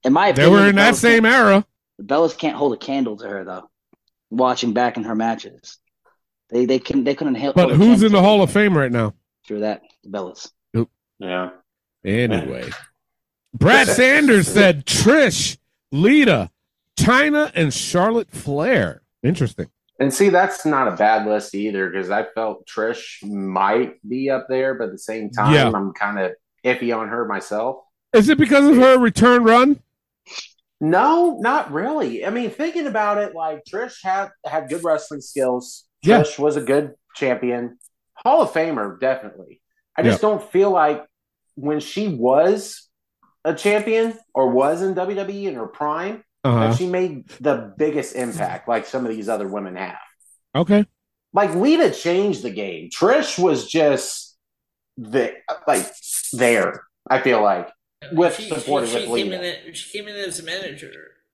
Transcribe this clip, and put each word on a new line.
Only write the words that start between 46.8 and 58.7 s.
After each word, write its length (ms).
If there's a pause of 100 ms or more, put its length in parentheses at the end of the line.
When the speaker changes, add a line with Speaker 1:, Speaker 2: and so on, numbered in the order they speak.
Speaker 3:
made 420 (120)
the 380
biggest 360
impact 540
like 180
some 200
of 80
these 140
other 200
women 280
have. 200 (580)
Speaker 2:
Okay. 320 (460)
Speaker 3:
Like, 220
Lita 360
changed 520
the 80
game. 400
Trish 480
was 280
just 720 (600)
the, 340 (340)
like, 200 (460)
there, 520 (240)
I 120
feel 220
like, 260 (440)
with 240
Speaker 4:
She, 120
Speaker 3:
supporting 420